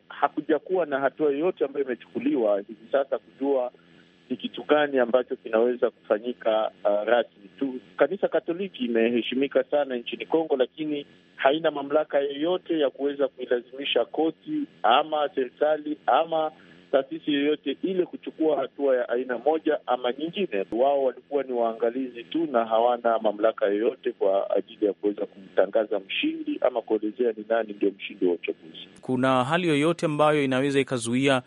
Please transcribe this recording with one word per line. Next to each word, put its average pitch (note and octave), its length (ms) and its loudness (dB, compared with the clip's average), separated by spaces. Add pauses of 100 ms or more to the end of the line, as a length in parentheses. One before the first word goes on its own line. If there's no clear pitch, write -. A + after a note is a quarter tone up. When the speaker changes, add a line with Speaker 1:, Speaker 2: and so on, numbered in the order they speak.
Speaker 1:
hakuja - 500 -2
kuwa - 260 -2
na C#3 140 -2
hatua C#3+ 320 0
yoyote D#3 340 0
ambayo C#3 200 -4
imechukuliwa A#2 720 0
hivi G#2 180 -8 (160)
sasa C3+ 280 0
kujua B2+ 520 -2 (580)
ni B2+ 80 -4
kitu - 260 -10
gani D3 360 2
ambacho B2 360 2
kinaweza A#2+ 540 2
kufanyika, A2 840 -2 (120)
uh, G#2 240 2
rasmi A2 420 0 (100)
tu. C3+ 140 -4 (240)
Kanisa D#3+ 300 2
Katoliki E3+ 580 -4
imeheshimika A#2+ 800 0
sana C#3 320 -2
nchini A#2 300 -10
Kongo, D#3+ 320 0
lakini D3 480 -4 (300)
haina D3+ 360 2
mamlaka D3 480 -2
yoyote D#3 600 -2
ya C3+ 100 4
kuweza C#3 380 -2
kuilazimisha B2+ 800 -4
koti D3+ 580 -4 (200)
ama D3 520 2
serikali D3 680 -2
ama D#3 460 2 (400)
taasisi D3 420 0
yoyote C#3+ 500 0
ile F3+ 220 0
kuchukua C#3+ 520 -2
hatua C3+ 400 0
ya A#2+ 120 -2
aina B2 280 -2
moja D3+ 480 0
ama B2 280 0
nyingine. D#3 580 -4
Wao C#3 320 2
walikuwa C3+ 400 -2
ni C3 100 -6
waangalizi A#2 680 -2
tu D#3+ 280 -2
na A2+ 140 2
hawana A#2 540 2
mamlaka A2 460 0
yoyote G#2+ 460 0
kwa G2 440 0
ajili G#2+ 300 -2
ya G2 80 2
kuweza G#2 320 -4
kumtangaza G2 720 -2
mshindi D#3 640 -6
ama A2+ 200 0
kuelezea A2 560 -2
ni G#2 120 -12
nani A2 240 -2
ndio G2+ 180 0
mshindi G2 340 -8
wa F2 80 4
uchaguzi. E2 540 -10 (140)
Speaker 2:
Kuna C3 420 0
hali E3 240 0
yoyote D#3+ 380 0
ambayo D3+ 380 2
inaweza C3+ 360 0
ikazuia C3 680 0